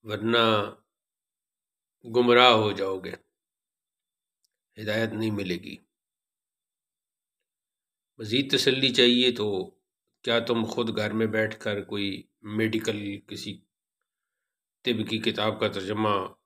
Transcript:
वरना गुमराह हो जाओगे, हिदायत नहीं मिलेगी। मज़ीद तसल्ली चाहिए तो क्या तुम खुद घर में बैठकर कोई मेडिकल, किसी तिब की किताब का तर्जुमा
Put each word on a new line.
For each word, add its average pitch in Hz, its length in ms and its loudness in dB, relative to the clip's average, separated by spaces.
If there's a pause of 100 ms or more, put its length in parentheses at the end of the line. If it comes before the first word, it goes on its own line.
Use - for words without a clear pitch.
वरना 113 400 0 (1600)
गुमराह 123 480 8
हो 107 200 4
जाओगे, 95 440 -6 (1600)
हिदायत 110 340 -2
नहीं 110 200 -2
मिलेगी। 92 480 -6 (2500)
मज़ीद 131 340 0
तसल्ली 135 360 2
चाहिए 123 420 4
तो 107 140 -4 (760)
क्या 117 160 0
तुम 117 260 -2
खुद 113 240 -4
घर 104 220 -4
में 110 180 -2
बैठकर 107 500 -4
कोई 101 480 -8 (160)
मेडिकल, 107 560 -2 (280)
किसी - 340 -14 (1200)
तिब 110 240 -2
की 110 100 -2
किताब 104 420 -2
का 107 80 0
तर्जुमा 101 500 -2 (280)